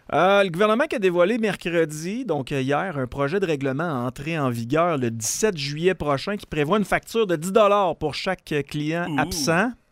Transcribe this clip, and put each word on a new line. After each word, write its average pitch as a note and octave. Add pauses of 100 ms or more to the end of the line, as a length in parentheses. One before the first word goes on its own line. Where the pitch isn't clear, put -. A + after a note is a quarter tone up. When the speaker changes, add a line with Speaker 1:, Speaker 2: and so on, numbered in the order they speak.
(140)
Speaker 1:
Euh, G3
le G3
gouvernement G#3+
qui D#4+
a B3+
dévoilé F#3
mercredi, F3
donc, D3
euh, C3+
hier, C#3+
un B2+
projet C#3
de F#3+
règlement C#3
à C3
entrer D#3
en C3+
vigueur C#3+
le B2
dix-sept D#3
juillet D3+
prochain D3
qui -
prévoit D#3
une G#3
facture G3+
de F3
dix E3
dollars G3+
pour D3+
chaque, -
euh, C#3+
client D#3
Speaker 2:
Ouh. D3
Speaker 1:
absent. E3+ (200)